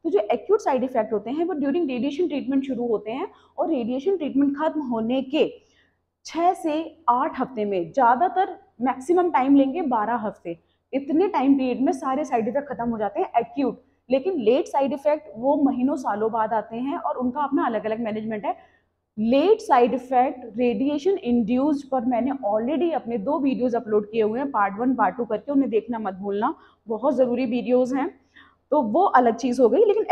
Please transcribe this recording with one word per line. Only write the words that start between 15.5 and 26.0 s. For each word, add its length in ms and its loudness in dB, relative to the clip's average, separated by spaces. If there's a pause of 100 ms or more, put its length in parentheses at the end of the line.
महीनों 400 2
सालों 360 -2
बाद 220 0
आते 220 -4
हैं 220 -4
और 200 -4
उनका 240 -2
अपना 240 0
अलग 200 -2
अलग 140 -2
management 460 -6
है। 280 -8 (460)
Late 400 4
side 340 4
effect 640 -2
radiation 540 0
induced 800 0
पर 120 0
मैंने 300 0
already 640 0
अपने 240 -4
दो 220 -2
videos 380 0
upload 340 0
किए 100 0
हुए 180 0
हैं, 120 -4
part 260 -2
one, 180 0
part 220 0
two 80 -4
करके 260 -6
उन्हें 180 2
देखना 300 -2
मत 140 -6